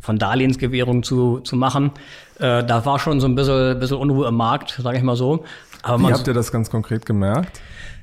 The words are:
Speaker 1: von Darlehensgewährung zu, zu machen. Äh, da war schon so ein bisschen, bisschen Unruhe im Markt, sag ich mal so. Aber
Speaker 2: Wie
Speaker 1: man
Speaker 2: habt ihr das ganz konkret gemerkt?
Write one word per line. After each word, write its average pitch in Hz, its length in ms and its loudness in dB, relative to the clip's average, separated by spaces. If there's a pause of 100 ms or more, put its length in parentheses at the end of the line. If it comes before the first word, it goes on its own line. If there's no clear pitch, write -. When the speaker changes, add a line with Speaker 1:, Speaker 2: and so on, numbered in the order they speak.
Speaker 1:
von 110 180 -2
Darlehensgewährung 123 840 0
zu, 123 380 0
zu 127 160 -6
machen. 139 360 2 (460)
Äh, 120 260 2
da 117 200 0
war 139 140 2
schon 143 220 0
so 135 60 2
ein 127 80 2
bisschen, 131 440 2
bisschen 127 180 -2
Unruhe 135 320 0
im 117 60 0
Markt, 117 480 -2
sag 123 120 -2
ich 127 80 0
mal 127 140 2
so. 143 280 0 (380)
Aber 120 160 0
Speaker 2:
Wie - 40 4
Speaker 1:
man 123 100 6
Speaker 2:
habt 123 140 0
ihr 131 80 0
das 117 180 0
ganz 113 160 0
konkret 110 380 -2
gemerkt? 107 540 0 (420)